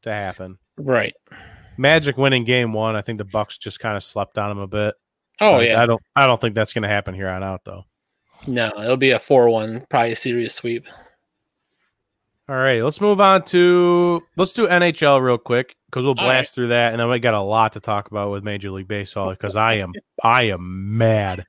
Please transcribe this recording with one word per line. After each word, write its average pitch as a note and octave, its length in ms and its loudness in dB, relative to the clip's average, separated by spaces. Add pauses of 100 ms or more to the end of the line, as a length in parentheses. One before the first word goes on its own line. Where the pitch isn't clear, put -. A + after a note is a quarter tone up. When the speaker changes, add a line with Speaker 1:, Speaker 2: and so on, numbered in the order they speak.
Speaker 1:
to A2 100 -8
happen. F#2 460 -10 (180)
Speaker 2:
Right. C3 380 -2 (640)
Speaker 1:
Magic C#3+ 380 2
winning C3 280 2
game A#2+ 280 0
one. A2 240 -2
I G#2 60 -6
think A2+ 160 -8
the G#2 60 -6
Bucks G2+ 340 -6
just - 220 -12
kinda G#2+ 200 -4
slept - 380 -8
on G#2 120 -4
'em G2+ 80 -8
a G2+ 80 -10
bit. G#2 280 -4 (460)
Speaker 2:
Oh, G3+ 180 6
Speaker 1:
But A#2 100 4
Speaker 2:
yeah. A2+ 140 4
Speaker 1:
I A#2+ 40 4
don't, A#2 140 2 (140)
I C#3 120 6
don't B2 140 4
think A2+ 140 -2
that's A2 180 -2
gonna G#2 160 -4
happen G2+ 260 -4
here F#2+ 140 -6
on F#2 140 -6
out, F#2+ 220 -8
though. F#2 200 -18 (640)
Speaker 2:
No, A#2+ 240 -2 (120)
it'll B2 140 0
be C3 140 2
a A#2 80 2
four B2 320 4
one, A2+ 400 -4
probably A#2 220 0
a A2+ 40 -6
series A#2+ 380 -4
sweep. A#2 320 -8 (1600)
Speaker 1:
All C3+ 80 -6
right, B2+ 260 2
let's C#3+ 180 -4
move G3+ 200 2
on F#3+ 260 6
to, F3 760 4 (140)
let's F#3 160 0
do A3 160 0
N F3 160 4
H E3 180 0
L C#3 180 6
real B2+ 160 2
quick, B2 380 -2 (160)
'cause B2+ 140 -4
we'll C#3 140 0
Speaker 2:
All A2+ 80 -2
right. B2+ 80 4
Speaker 1:
blast B2+ 200 -2
through B2 140 -4
that, A#2 240 2
and A#2 80 -4
then A#2 100 -2
we B2 80 0
got A#2 160 0
a G#2 60 -2
lot A2 320 0
to G#2 80 -16
talk G#2 300 -6
about G2+ 200 -4
with G2+ 140 -8
Major G2+ 260 -8
League F#2+ 180 -10
Baseball, G2+ 460 -8
'cause G2 220 -8
I A2 180 2
am, F#2+ 180 -4 (300)
I A#2+ 220 4
am F#2+ 520 -6
mad. G#2 520 0